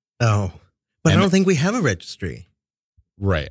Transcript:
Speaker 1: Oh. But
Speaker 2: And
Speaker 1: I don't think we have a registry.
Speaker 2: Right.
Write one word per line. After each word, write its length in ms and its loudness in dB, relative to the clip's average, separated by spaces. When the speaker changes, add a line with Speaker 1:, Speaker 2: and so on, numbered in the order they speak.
Speaker 1:
Oh. 320 0
But 100 4
Speaker 2:
And 60 4
Speaker 1:
I 40 4
don't 80 0
think 160 2
we 80 4
have 200 0
a 60 -4
registry. 680 -6
Speaker 2:
Right. 320 -2